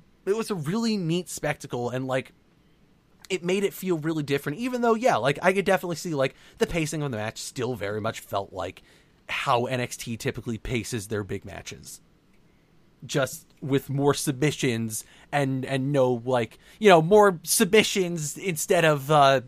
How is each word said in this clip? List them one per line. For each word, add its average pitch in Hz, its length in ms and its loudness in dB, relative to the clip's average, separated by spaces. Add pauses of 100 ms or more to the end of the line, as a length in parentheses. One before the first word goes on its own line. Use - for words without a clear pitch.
(260)
it 196 100 0
was 220 160 -4
a 208 40 -2
really 214 420 -2
neat 175 320 -2
spectacle, 127 600 -6
and, 127 160 -6
like, 127 280 -4 (960)
it 180 160 -4
made 196 180 0
it 175 100 0
feel 180 240 -2
really 156 260 -2
different, 143 360 -2
even 247 220 -4
though, 233 120 4
yeah, 220 220 2
like, 123 260 0
I 190 120 4
could 196 100 0
definitely 180 320 0
see, 170 180 -6
like, 139 220 0 (220)
the 220 100 0
pacing 160 340 -4
of 143 100 -4
the 113 60 -6
match 107 200 -6
still 127 380 -6
very 104 260 -6
much 117 180 -6
felt 98 320 -6
like 92 320 -10 (460)
how 123 360 0
N 123 140 -2
X 123 160 -6
T 117 220 -8
typically 117 400 -6
paces 110 500 -6
their 107 160 -4
big 101 220 -10
matches. - 560 -16 (1040)
Just - 420 -4 (140)
with 139 280 0
more 139 240 2
submissions 123 920 -2 (260)
and, 135 320 0
and 135 300 -2
no, 127 320 4
like, 123 340 -2 (200)
you 214 100 8
know, 170 120 10
more 196 420 6
submissions 175 960 2
instead 170 460 0
of, 147 260 2
uh, 139 380 6